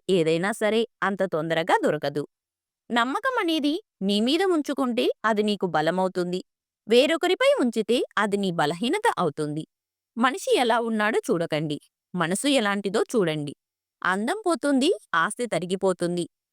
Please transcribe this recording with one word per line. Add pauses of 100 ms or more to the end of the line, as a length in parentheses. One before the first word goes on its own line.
(100)
ఏదైనా
సరే (220)
అంత
తొందరగా
దొరకదు. (680)
నమ్మకం
అనేది (300)
నీ
మీద
ఉంచుకుంటే (200)
అది
నీకు
బలమవుతుంది. (460)
వేరొకరిపై
ఉంచితే (200)
అది
నీ
బలహీనత (100)
అవుతుంది. (520)
మనిషి
ఎలా
ఉన్నాడో
చూడకండి, (360)
మనసు
ఎలాంటిదో
చూడండి. (500)
అందం
పోతుంది, (240)
ఆస్తి
తరిగిపోతుంది, (280)